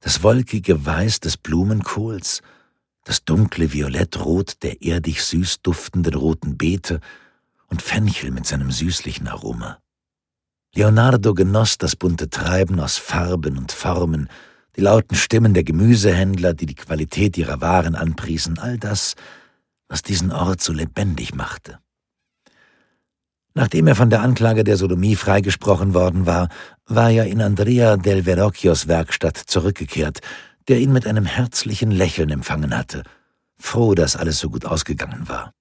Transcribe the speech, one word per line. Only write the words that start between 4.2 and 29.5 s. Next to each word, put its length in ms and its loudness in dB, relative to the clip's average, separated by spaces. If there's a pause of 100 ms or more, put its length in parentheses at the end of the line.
der 180 -6
erdig 420 -2
süß 380 -2
duftenden 540 -2
roten 420 -2
Beete 420 -2 (680)
und 140 -6
Fenchel 500 -2
mit 140 -8
seinem 260 -4
süßlichen 560 -4
Aroma. 520 -10 (960)
Leonardo 600 4
genoss 440 2
das 180 -2
bunte 340 -2
Treiben 500 0
aus 180 -2
Farben 600 -2
und 140 -8
Formen, 560 -2 (480)
die 60 -2
lauten 340 4
Stimmen 380 4
der 100 4
Gemüsehändler, 920 4
die 120 -6
die 100 -10
Qualität 640 -4
ihrer 240 -4
Waren 340 0
anpriesen, 640 -4
all 180 -6
das, 380 -4 (720)
was 140 -6
diesen 300 -2
Ort 300 -2
so 120 -2
lebendig 600 -4
machte. 460 -12 (1700)
Nachdem 340 2
er 80 6
von 140 4
der 120 4
Anklage 440 2
der 100 4
Sodomie 400 2
freigesprochen 800 2
worden 320 2
war, 240 2 (360)
war 240 2
er 180 4
in 140 0
Andrea 540 4
del 280 2
Verrocchios 680 2
Werkstatt 480 -2
zurückgekehrt, 840 -4 (480)